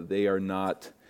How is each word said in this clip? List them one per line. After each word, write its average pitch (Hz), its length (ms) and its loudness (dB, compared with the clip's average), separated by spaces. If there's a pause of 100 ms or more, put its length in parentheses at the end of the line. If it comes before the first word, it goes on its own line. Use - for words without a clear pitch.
they 101 200 2
are 98 140 4
not, 95 500 -2 (200)